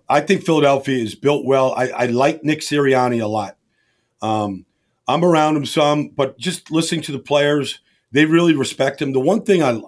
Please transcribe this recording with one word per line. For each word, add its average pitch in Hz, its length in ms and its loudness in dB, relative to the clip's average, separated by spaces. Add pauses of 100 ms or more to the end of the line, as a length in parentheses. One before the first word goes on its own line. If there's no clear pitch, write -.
I 147 140 2
think 185 240 0
Philadelphia 139 500 2
is 110 180 -4
built 139 300 -2
well. 131 320 2
I, 127 140 -2
I 123 160 -4
like 131 360 0
Nick 151 180 -2
Sirianni 127 640 0
a 107 40 -4
lot. 107 320 -6 (640)
Um, 104 420 -4 (420)
I'm 151 160 0
around 156 360 2
him 135 80 -6
some, 151 420 0
but - 300 -4
just - 320 -10
listening 160 320 -2
to 151 100 -10
the 135 60 -6
players, 147 640 0 (320)
they 147 120 4
really 165 300 4
respect - 480 -2
him. 139 100 -4
The 131 80 0
one 185 220 0
thing 190 200 2
I, 120 260 0